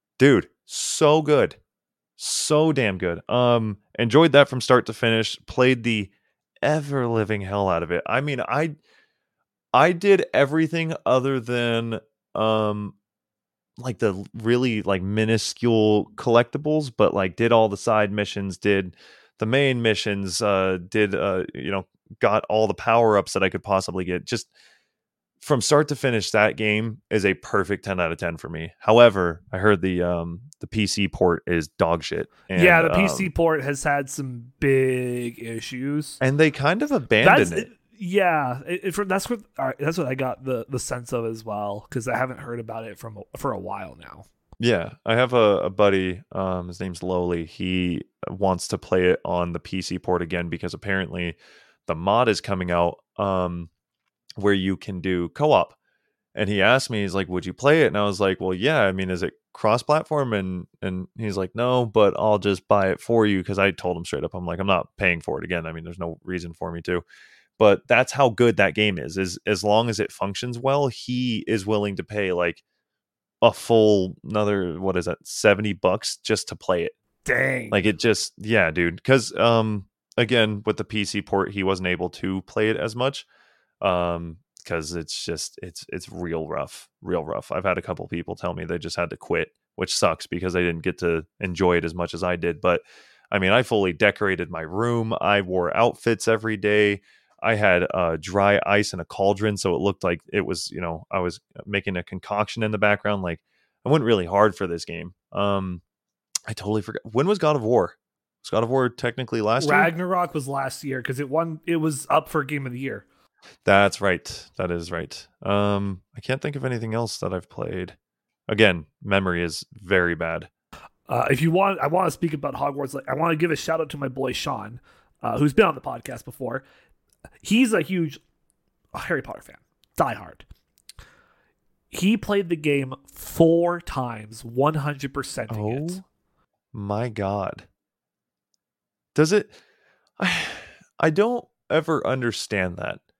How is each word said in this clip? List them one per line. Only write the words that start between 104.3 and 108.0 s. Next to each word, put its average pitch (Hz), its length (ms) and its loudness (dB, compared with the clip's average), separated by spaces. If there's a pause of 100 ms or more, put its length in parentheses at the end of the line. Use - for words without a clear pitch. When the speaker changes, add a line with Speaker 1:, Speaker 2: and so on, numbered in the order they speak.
Speaker 1:
for 95 140 -4
this 85 160 -6
game. 85 300 -12 (180)
Um, 98 500 -2 (640)
I 110 60 -8
totally 104 300 -4
forgot. - 220 -10
When 117 220 -2
was 202 120 0
God 151 180 0
of 123 60 -4
War? 110 340 2 (480)